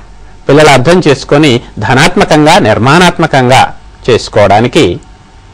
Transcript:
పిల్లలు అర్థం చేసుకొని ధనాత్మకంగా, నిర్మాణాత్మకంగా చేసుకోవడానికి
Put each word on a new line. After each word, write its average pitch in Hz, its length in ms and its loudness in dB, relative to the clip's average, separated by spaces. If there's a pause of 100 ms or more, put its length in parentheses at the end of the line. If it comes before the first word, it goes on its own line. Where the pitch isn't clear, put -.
(500)
పిల్లలు 151 200 4
అర్థం 143 380 2
చేసుకొని 143 540 0 (180)
ధనాత్మకంగా, 156 800 0
నిర్మాణాత్మకంగా 131 1160 0 (340)
చేసుకోవడానికి 107 920 0 (540)